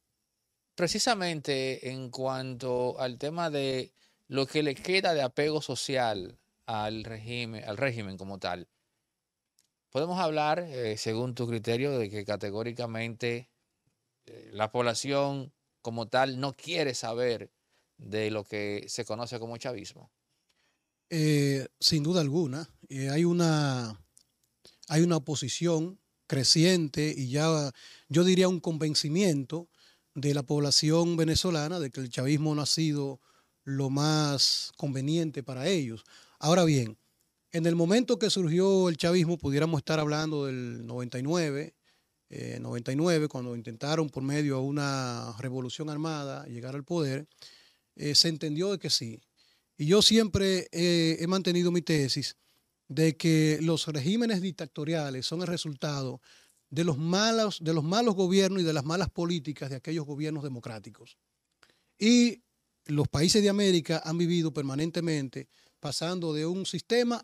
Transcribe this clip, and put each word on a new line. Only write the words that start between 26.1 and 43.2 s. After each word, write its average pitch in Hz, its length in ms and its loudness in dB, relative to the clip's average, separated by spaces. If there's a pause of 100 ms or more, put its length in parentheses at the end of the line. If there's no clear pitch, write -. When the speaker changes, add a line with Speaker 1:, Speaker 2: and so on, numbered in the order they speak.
Speaker 2:
creciente 156 920 4
y 131 140 -4
ya, 151 420 0 (380)
yo 160 140 6
diría, 185 240 6
un 185 120 0
convencimiento 156 1080 0 (440)
de 143 200 0
la 143 80 0
población 151 760 4
venezolana 160 640 0
de 135 100 -4
que 135 100 -10
el 127 100 -8
chavismo 147 440 2
no 151 60 0
ha 139 60 -2
sido 147 560 0 (420)
lo 135 240 0
más 147 880 2
conveniente 143 640 -2
para 127 240 -6
ellos. 135 380 -2 (340)
Ahora 170 260 4
bien, 127 340 2 (540)
en 165 120 0
el 170 100 4
momento 202 440 4
que 226 100 0
surgió 185 640 4
el 160 80 -2
chavismo, 170 400 2
pudiéramos 147 400 0
estar 156 200 -2
hablando 151 460 -2
del 120 420 -8
noventa 123 320 -8
y 123 40 -6
nueve, 156 520 -2 (540)
eh, 120 320 -10
noventa 120 320 -6
y 135 40 -2
nueve, 156 320 2